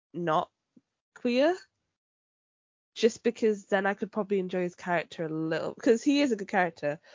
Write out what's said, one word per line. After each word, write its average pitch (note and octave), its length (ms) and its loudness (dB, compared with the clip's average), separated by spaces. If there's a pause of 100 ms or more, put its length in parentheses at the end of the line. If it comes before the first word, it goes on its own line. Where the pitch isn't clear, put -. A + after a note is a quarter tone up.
(120)
not E3+ 380 0 (640)
queer, C4+ 420 2 (1400)
just - 280 2
because A3 440 0
then G3 200 0
I G3 80 0
could G3+ 180 -8
probably G3+ 280 -2
enjoy F#3 220 -4
his F3 120 -4
character - 500 -4
a D#3+ 40 -6
little, D#3+ 460 -4
'cause - 280 2
he C#4+ 200 4
is C4+ 100 2
a G#3+ 40 2
good G3 120 -10
character, E3+ 500 -2 (160)